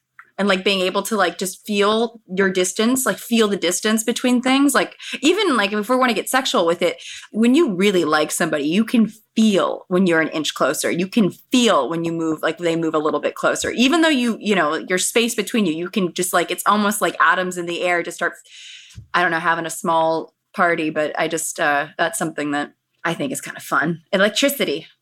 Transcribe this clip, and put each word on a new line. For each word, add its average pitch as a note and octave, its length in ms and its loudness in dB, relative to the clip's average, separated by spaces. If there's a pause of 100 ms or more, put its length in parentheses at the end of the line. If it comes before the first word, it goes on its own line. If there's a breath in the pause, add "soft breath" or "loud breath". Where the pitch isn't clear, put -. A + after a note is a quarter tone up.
(400)
and, G3 80 0
like, F#3+ 180 0
being G3 160 0
able F#3 220 -2
to, A3 120 -4
like, F3 220 0
just - 280 -8
feel A3 540 0 (160)
your F#3+ 140 2
distance, A3 560 0
like, G3 140 -2
feel A3+ 280 2
the G3+ 100 0
distance G#3+ 460 0
between B3 380 0
things. C4+ 320 2
Like, G3 240 0 (240 loud breath)
even, F4+ 340 2
like, G3+ 160 0
if G#3 160 -2
we B3+ 80 2
wanna B3+ 200 2
get - 120 -4
sexual B3+ 380 2
with E3+ 160 2
it, E3+ 200 0 (300 loud breath)
when A#3 240 4
you D4+ 200 4
really F#3 300 4
like D3+ 260 2
somebody, D#3 340 -2
you F3+ 180 2
can A3 240 2 (280)
feel G#3+ 520 2
when F#3 200 2
you're E3 140 4
an D3+ 80 0
inch D#3 260 -4
closer. C3 340 0
You E3+ 180 -2
can F#3+ 220 2 (220)
feel G3 380 4
when E3 160 -4
you E3 60 -4
move, D#3+ 300 -2
like, D#3+ 160 -2
they E3+ 180 0
move D#3+ 200 -2
a D#3 40 2
little D3 220 0
bit - 140 -2
closer. - 340 -2
Even C4+ 320 2
though D#4+ 80 4
you, B3 320 0
you G#3 140 0
know, D#3 340 0
your F#3 80 0
space A3+ 380 0
between G#3 320 0
you, D#3 60 0
you E3+ 180 -6
can F#3 220 -2
just, F3+ 200 -4
like, E3+ 160 2
it's F3 160 -6
almost G#3 360 0
like F3+ 200 -2
atoms F3+ 360 2
in F3 100 -6
the E3+ 160 -6
air F3 180 0
to E3+ 100 -6
start, E3 220 -4 (800 loud breath)
I F3+ 80 2
don't E3+ 100 2
know, E3 80 2
having E3+ 280 -2
a - 20 -6
small E3 640 0 (200)
party. E3+ 360 0
But D#3 300 -4
I D#3+ 100 0
just, D#3+ 320 -6
uh, D3 260 0 (100)
that's E3 220 -2
something D#3 320 -4
that D3 220 -4 (320)
I E3+ 80 -2
think C#3+ 200 -6
is C3+ 80 -8
kind - 160 -12
of - 60 -16
fun. D#3 380 -2 (100)
Electricity. G3+ 760 0 (140)